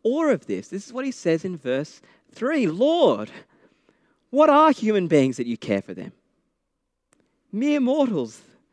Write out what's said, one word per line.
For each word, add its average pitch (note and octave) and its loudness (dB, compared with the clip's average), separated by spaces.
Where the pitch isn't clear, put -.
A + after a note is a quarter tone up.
awe D4 0
of G3+ 0
this. - -6
This G3+ -12
is B3 -20
what C4 -6
he C4+ -4
says E3 -2
in F#3 -8
verse C3+ -6
three. C4 -2
"Lord, F#3 2
what D4 4
are D4+ 6
human G#3+ 0
beings C3+ 2
that A#2+ -4
you A#2 -6
care G2 -2
for F#2+ -16
them? - -16
Mere C#4+ 0
mortals A#3+ -2